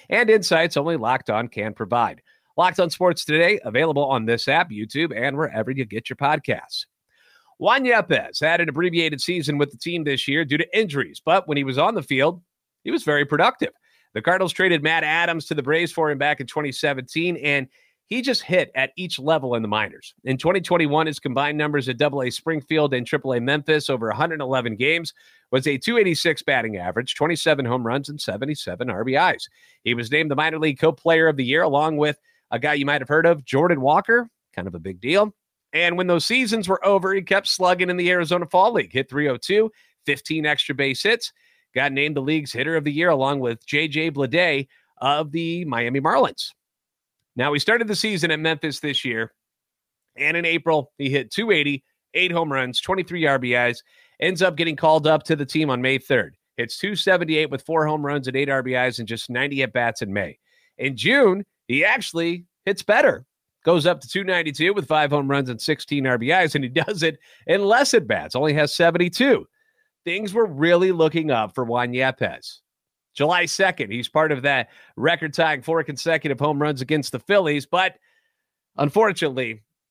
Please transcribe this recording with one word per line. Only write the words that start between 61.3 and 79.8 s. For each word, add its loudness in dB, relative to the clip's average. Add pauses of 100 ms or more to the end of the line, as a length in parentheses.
he 0
actually -2 (220)
hits -4
better. 2 (380)
Goes 4
up 0
to -18
two -4
ninety-two 0
with -4
five 2
home 0
runs 0
and -10
sixteen -2
R 2
B -2
Is, 2
and -2
he -6
<laughs> -
does -2
it -2 (280)
in 2
less 4
at-bats, 0
only 0
has 0
seventy-two. 2 (560)
Things -6
were 2
really 4
looking 2
up 0
for -2
Juan -2
Yepez. -2 (560)
July 2
second, 0
he's -6
part 2
of -4
that 0 (260)
record-tying 0
four 0
consecutive -2
home 0
runs -2
against -2
the -6
Phillies, 0
but 0 (840)
unfortunately 0 (300)